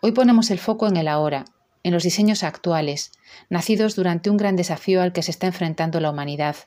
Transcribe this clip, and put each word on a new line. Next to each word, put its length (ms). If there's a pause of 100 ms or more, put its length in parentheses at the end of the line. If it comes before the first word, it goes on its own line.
Hoy 100
ponemos 380
el 100
foco 280
en 100
el 100
ahora, 380 (380)
en 100
los 100
diseños 400
actuales, 680 (380)
nacidos 460
durante 340
un 80
gran 180
desafío 460
al 120
que 100
se 80
está 160
enfrentando 520
la 100
humanidad. 460 (120)